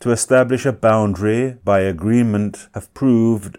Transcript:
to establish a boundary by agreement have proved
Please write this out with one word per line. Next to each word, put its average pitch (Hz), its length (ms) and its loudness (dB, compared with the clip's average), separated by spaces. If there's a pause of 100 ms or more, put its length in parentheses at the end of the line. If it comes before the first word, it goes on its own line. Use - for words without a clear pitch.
to 123 120 -2
establish 127 520 0
a 135 80 0
boundary 110 920 0
by 98 180 2
agreement 104 920 -2
have - 220 -14
proved 113 640 0